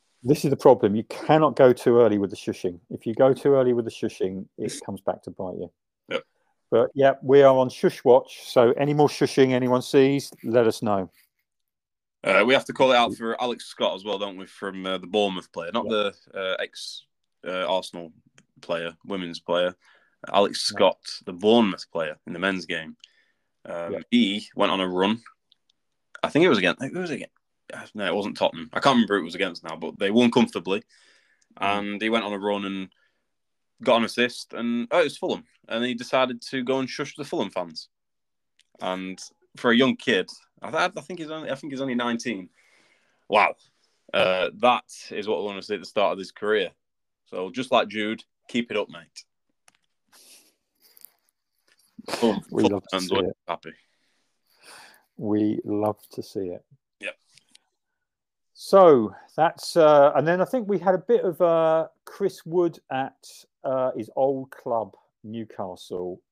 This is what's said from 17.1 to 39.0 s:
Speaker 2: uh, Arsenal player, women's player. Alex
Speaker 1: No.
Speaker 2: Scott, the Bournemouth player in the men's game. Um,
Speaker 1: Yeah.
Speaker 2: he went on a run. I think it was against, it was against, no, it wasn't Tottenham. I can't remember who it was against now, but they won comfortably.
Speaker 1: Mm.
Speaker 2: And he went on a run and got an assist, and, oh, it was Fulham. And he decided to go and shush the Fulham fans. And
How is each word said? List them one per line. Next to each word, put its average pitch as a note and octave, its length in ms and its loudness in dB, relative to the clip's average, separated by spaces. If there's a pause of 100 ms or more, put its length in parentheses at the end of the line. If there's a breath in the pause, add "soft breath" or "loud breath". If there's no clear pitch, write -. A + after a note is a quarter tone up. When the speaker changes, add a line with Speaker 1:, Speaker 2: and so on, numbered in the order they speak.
Speaker 2:
uh, F#2 200 -6
Arsenal E2+ 460 -6 (480)
player, E2+ 360 -8 (100)
women's F2+ 340 -10
player. F2+ 340 -2 (540 soft breath)
Alex - 460 0
Speaker 1:
No. - 20 -14
Speaker 2:
Scott, F#2+ 240 2 (260)
the F#2+ 60 -12
Bournemouth G#2 600 2
player D#2 360 -6
in F2+ 60 -10
the E2+ 60 -10
men's F#2 260 -4
game. D#2+ 320 -10 (680 soft breath)
Um, E2+ 300 -10
Speaker 1:
Yeah. - 60 -8 (120)
Speaker 2:
he A2 420 0
went G2 200 0
on F#2+ 80 -2
a F#2 60 -2
run. F#2+ 360 0 (1000)
I - 80 -2
think D3+ 140 2
it F#3 60 4
was B2 80 4
against, F2+ 260 -2
it - 100 -10
was F3+ 180 -8
against, - 840 -16
no, G#2 100 -6
it E2+ 80 -2
wasn't G2+ 220 -4
Tottenham. E2 380 -4
I - 80 -6
can't C3+ 140 4
remember G2+ 200 2
who F#2 60 0
it D#2+ 40 -6
was E2+ 100 -12
against F#2 280 -6
now, D#2+ 140 -12
but D2 200 -12
they G2 140 -2
won A#2+ 180 4
comfortably. G#2+ 520 0 (800 soft breath)
Speaker 1:
Mm. G2+ 180 -2 (120)
Speaker 2:
And G#2 100 -10
he A2 80 -2
went A2 160 -2
on G#2 80 -6
a G2+ 60 -6
run G2+ 260 -4
and F#2+ 280 -10 (880)
got A#2 160 2
an A#2 60 0
assist, - 500 -4
and, A#2 380 -6
oh, E3 80 2
it E3+ 60 4
was C#3+ 120 -8
Fulham. A2+ 280 -6 (240)
And A#2 160 -4
he B2 80 -4
decided B2 560 -2
to C3 160 -6
go C3 140 -2
and C3 100 -6
shush - 260 -10
the D3 80 -12
Fulham C#3 260 -6
fans. F2 380 -10 (920)
And F#2 400 -8 (340)